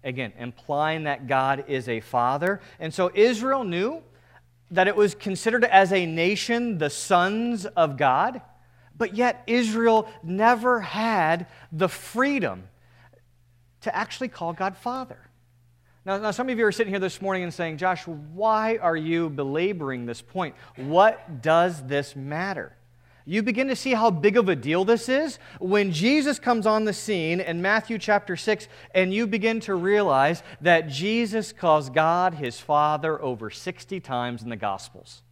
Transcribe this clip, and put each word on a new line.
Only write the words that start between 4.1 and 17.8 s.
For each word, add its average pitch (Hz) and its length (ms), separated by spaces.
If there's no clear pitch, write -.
that 185 160
it 202 80
was 208 200
considered 220 480
as 190 300
a 185 120
nation 202 720
the 151 120
sons 202 760
of 160 320
God, 151 440
but 214 180
yet 240 320
Israel 226 600
never 226 580
had 175 680
the 165 180
freedom 202 760
to - 140
actually 226 340
call 170 240
God 190 240
Father. 254 400
Now, 196 140
now, 214 120
some 254 180
of 240 100
you 226 60
are 208 60
sitting - 220
here 202 60
this 185 200
morning 190 220
and 175 120
saying, 160 240
"Josh, 180 280